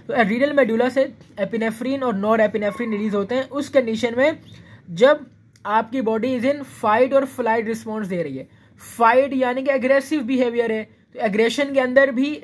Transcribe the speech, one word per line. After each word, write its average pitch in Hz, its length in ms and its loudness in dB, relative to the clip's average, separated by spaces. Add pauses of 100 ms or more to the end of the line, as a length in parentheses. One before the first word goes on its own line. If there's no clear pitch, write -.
तो - 60 -6
एड्रीनल 233 380 2
मेडुला 240 360 4
से 269 240 0 (280)
एपिनेफ्रिन 226 600 -2
और 247 120 0
नॉरएपिनेफ्रिन 214 800 0
रिलीज 208 220 -2
होते 202 200 -2
हैं 262 140 -2
उस 277 200 -6
कंडीशन 233 480 0
में 294 220 2 (520)
जब 269 360 0 (400)
आपकी 220 340 -2
body 226 400 -2
is 269 140 0
in 294 40 -6 (260)
fight 233 280 2
or 269 140 2 (140)
flight 226 340 0
response 220 320 -8
दे 180 160 -4
रही 139 140 -8
है। 131 120 -14 (500)
फाइट 247 340 4
यानी 254 300 -2
कि 269 80 0
एग्रेसिव 269 520 2
बिहेवियर 233 500 0
है, 220 100 -4
तो - 380 -20
एग्रेशन 226 540 0
के 269 60 4
अंदर 262 300 4
भी 277 340 -2